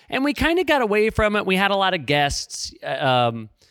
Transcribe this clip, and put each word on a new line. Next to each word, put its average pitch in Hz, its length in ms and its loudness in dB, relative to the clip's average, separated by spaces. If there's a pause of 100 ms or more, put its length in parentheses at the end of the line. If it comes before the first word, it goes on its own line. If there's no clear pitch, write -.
And 262 160 -2
we 294 80 0
kinda 330 320 0
got 285 160 2
away 214 300 2
from 214 260 0
it. 202 80 -2
We 190 120 0
had 196 140 2
a 196 60 2
lot 190 160 0
of 156 140 -6
guests, - 680 -2 (100)
uh, - 40 -14 (200)
um, 117 440 0 (200)